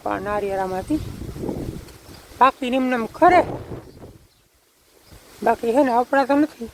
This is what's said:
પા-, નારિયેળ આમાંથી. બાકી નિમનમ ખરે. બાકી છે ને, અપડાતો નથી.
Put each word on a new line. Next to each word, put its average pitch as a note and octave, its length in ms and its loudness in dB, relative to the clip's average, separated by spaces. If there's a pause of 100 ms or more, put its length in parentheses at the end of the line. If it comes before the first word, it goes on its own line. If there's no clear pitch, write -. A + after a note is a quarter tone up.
પા-, G#3 160 -2
નારિયેળ G3+ 420 -4
આમાંથી. F#3+ 400 -2 (1400)
બાકી B3+ 300 2
નિમનમ B3+ 360 -2
ખરે. F4 380 6 (2000)
બાકી A3+ 300 0
છે C4+ 100 4
ને, C4 100 2
અપડાતો B3+ 420 2
નથી. C#4+ 400 0